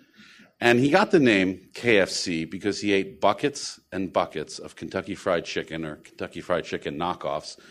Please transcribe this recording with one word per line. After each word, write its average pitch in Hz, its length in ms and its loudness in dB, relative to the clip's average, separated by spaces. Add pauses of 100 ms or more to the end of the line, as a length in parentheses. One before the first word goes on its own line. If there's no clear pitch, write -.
(600)
And 120 200 6
he 139 100 4
got 202 220 4
the 185 60 8
name 98 540 4
K 117 260 4
F 90 120 4
C 82 340 -4
because 95 380 -6
he 101 100 0
ate 98 300 -2
buckets 107 580 0 (100)
and 92 220 -6
buckets 80 460 -4
of 78 180 -16
Kentucky 95 380 -8
Fried 85 320 -2
Chicken 80 400 -6
or 76 100 -10
Kentucky - 460 -12
Fried 82 220 -2
Chicken 82 340 -8
knockoffs 78 600 -6 (120)